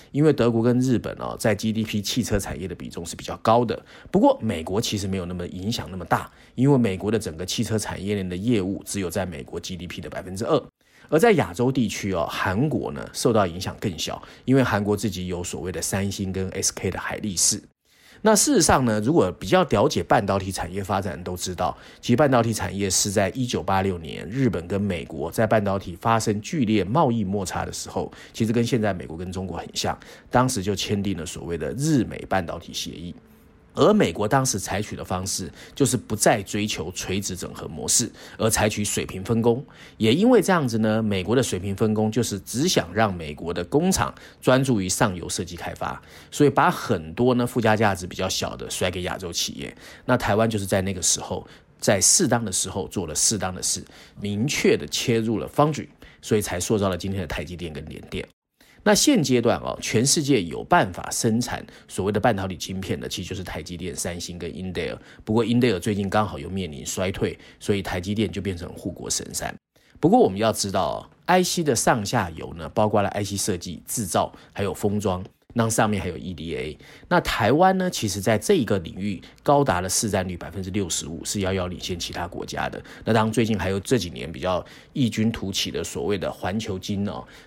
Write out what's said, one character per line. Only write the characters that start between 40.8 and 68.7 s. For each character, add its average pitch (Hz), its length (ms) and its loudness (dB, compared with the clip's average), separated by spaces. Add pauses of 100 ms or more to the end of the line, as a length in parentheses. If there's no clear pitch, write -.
美 101 220 0
国 98 100 0
的 131 80 4
水 101 180 -2
平 98 140 -4
分 107 200 2
工 107 180 2
就 120 100 0
是 107 180 -2
只 131 280 -2
想 85 260 0
让 104 200 2
美 78 200 -8
国 82 200 -8
的 87 100 -4
工 165 260 2
厂 98 240 0 (280)
专 131 200 6
注 123 200 2
于 92 80 -2
上 98 260 2
游 - 140 -8
设 - 160 -4
计 87 100 -12
开 - 200 -10
发， - 260 -8 (280)
所 - 160 4
以 139 40 8
把 147 200 6
很 82 440 -2
多 123 220 4
呢 120 120 2
附 120 140 0
加 107 120 4
价 104 220 4
值 90 100 -8
比 87 120 -10
较 92 100 -2
小 - 300 -4
的 58 120 -10
甩 92 220 -2
给 90 120 -6
亚 85 140 -6
洲 85 140 -8
企 - 220 -4
业。 - 200 -10 (300)
那 127 140 2
台 104 180 2
湾 113 140 4
就 110 100 0
是 98 60 -4
在 98 160 2
那 98 120 0
个 87 80 -6
时 - 200 0
候， - 260 -8 (320)
在 101 220 4
适 156 260 4
当 117 160 2
的 98 80 -6
时 - 180 -2
候 92 180 -6
做 92 180 -4
了 78 100 -6
适 - 220 2
当 90 160 -4
的 - 100 -10
事， - 180 -2 (380)
明 101 280 -2
确 147 280 4
的 76 120 -6
切 113 320 0
入 110 180 0
了 69 100 -4
foundry， 143 400 2 (340)
所 - 160 2
以 104 40 2
才 90 180 -4
塑 110 180 2
造 98 120 2
了 90 80 -2
今 95 140 -4
天 98 100 -4
的 80 60 -6
台 - 180 -6
积 87 100 -10
电 80 160 -10
跟 76 140 -10
联 - 240 -14
电。 - 180 -8 (560)
那 208 120 6
现 254 260 6
阶 127 200 4
段 107 180 4
哦， 62 220 -6
全 113 240 2
世 147 180 2
界 131 180 4
有 76 220 -6
办 147 280 4
法 - 200 -10
生 120 280 2
产 - 260 -4 (220)
所 - 180 -6
谓 104 60 0
的 104 80 0
半 110 160 2
导 95 120 -4
体 92 80 -6
晶 95 240 -8
片 92 200 -6
的， 64 100 -10
其 - 120 -6
实 87 80 -8
就 - 60 -6
是 87 80 -8
台 82 180 -8
积 87 140 -12
电、 85 200 -8
三 87 240 -6
星 87 200 -10
跟 82 160 -8
英 92 160 -8
特 87 100 -4
尔。 64 160 -6 (260)
不 107 100 -2
过 113 100 4
英 123 160 4
特 123 140 6
尔 90 60 0
最 107 140 -2
近 98 160 -2
刚 107 160 2
好 76 140 -8
又 69 100 -10
面 92 220 -6
临 65 140 -12
衰 92 260 -2
退， - 260 -4 (220)
所 104 160 0
以 98 60 -2
台 90 180 -6
积 98 160 -4
电 101 160 0
就 98 100 -6
变 92 140 -4
成 82 180 -12